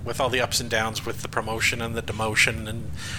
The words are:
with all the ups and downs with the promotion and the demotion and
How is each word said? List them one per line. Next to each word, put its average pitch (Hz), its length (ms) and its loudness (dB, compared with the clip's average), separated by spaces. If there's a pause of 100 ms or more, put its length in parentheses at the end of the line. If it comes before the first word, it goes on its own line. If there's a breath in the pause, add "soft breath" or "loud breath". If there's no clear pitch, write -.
with 120 160 -2
all 131 80 4
the 127 120 4
ups 117 200 2
and 120 80 -4
downs 113 380 0
with - 160 -4
the - 60 -4
promotion 113 520 0
and 117 140 -2
the 113 80 0
demotion 110 680 0
and 113 220 -4 (280 loud breath)